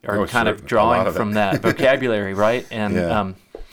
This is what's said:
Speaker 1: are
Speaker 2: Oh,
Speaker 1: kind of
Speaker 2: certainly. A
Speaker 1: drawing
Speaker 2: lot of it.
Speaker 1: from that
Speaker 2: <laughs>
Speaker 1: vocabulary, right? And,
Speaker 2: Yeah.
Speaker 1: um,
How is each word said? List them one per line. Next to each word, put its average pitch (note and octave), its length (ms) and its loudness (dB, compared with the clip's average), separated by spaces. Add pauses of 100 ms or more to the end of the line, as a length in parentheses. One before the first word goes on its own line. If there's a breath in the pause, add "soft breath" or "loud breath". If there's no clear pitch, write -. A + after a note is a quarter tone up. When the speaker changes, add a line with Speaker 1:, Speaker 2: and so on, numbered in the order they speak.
Speaker 1:
are G#2 140 0
Speaker 2:
Oh, F#2 60 0
Speaker 1:
kind A#2 220 2
of G#2+ 80 -2
Speaker 2:
certainly. G2+ 100 -18
A - 20 -16
Speaker 1:
drawing A2+ 300 4
Speaker 2:
lot F#2+ 100 2
of E2 60 -4
it. F2 40 -4
Speaker 1:
from G#2 160 -2
that G2+ 280 0
Speaker 2:
<laughs> A2+ 60 2
Speaker 1:
vocabulary, A#2 680 0
right? A2+ 360 0
And, G#2+ 240 -4
Speaker 2:
Yeah. F2+ 260 0
Speaker 1:
um, F#2+ 160 -6 (360 loud breath)